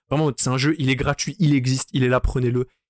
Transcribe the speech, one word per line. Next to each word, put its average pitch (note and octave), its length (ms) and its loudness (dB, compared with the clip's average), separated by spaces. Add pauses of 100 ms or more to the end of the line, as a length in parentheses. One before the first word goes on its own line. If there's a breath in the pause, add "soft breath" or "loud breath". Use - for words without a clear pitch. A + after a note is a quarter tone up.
Vraiment, D3 260 0
c'est - 140 -6
un B2+ 80 0
jeu, D3 220 0
il C3 100 0
est C3+ 60 2
gratuit, C#3+ 420 -4
il D3 160 2
existe, C3 400 0
il C3 100 0
est B2 60 2
là, B2+ 100 4
prenez-le. B2 460 -2 (240)